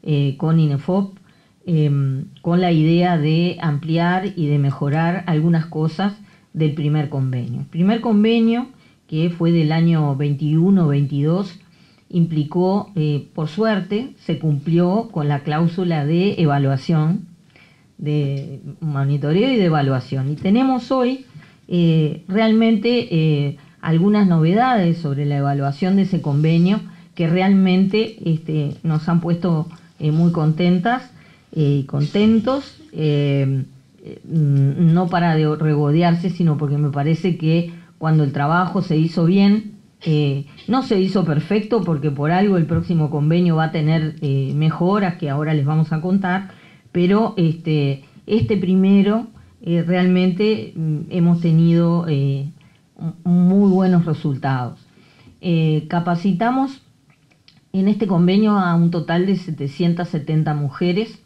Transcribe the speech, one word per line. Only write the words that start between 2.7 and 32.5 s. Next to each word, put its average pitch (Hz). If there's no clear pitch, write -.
idea 170
de 160
ampliar 170
y 160
de 147
mejorar 151
algunas 160
cosas 160
del 156
primer 151
convenio. 127
El 143
primer 196
convenio, 226
que 160
fue 170
del 160
año 160
veintiuno 156
veintidós, 143
implicó, 175
eh, 147
por 156
suerte, 214
se 156
cumplió 175
con 147
la 147
cláusula 165
de 175
evaluación, 147
de 139
monitoreo 147
y 254
de 196
evaluación. 135
Y 151
tenemos 247
hoy, 262
eh, 160
realmente, 226
eh, 151
algunas 196
novedades 175
sobre 147
la 143
evaluación 139
de 190
ese 185
convenio 165
que 170
realmente, 190
este, 156
nos 156
han 175
puesto, 170
eh, 151
muy 165
contentas, 175
eh, 143
y -
contentos, 214